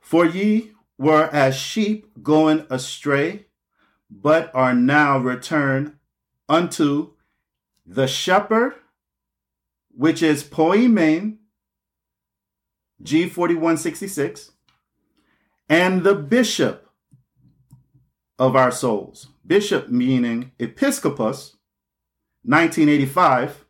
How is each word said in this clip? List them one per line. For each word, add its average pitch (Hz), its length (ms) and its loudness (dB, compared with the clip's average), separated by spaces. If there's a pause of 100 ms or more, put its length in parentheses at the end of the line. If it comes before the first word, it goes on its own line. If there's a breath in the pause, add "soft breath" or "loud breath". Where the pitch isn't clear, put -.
"For 170 260 2
ye 208 460 -2 (260)
were 156 340 4
as 135 220 2
sheep 208 560 -4 (120)
going 156 460 2
astray, 143 760 -4 (640)
but 147 440 0
are 127 200 2
now 139 440 2
returned 135 760 -4 (540)
unto 151 640 0 (720)
the 127 240 -2
shepherd, 208 680 0 (1160)
which 151 300 -2
is 151 220 0
Poimen," 196 920 0 (1700)
G 160 260 0
forty-one 165 480 0
sixty-six, 156 760 -8 (1160)
"and 180 340 2
the 170 120 4
bishop 151 760 -2 (1500)
of 127 180 0
our 127 160 2
souls." - 560 -6 (180)
Bishop 190 440 0
meaning 123 680 -2
episcopus, - 1000 -4 (840)
nineteen 160 460 0
eighty-five. 139 800 0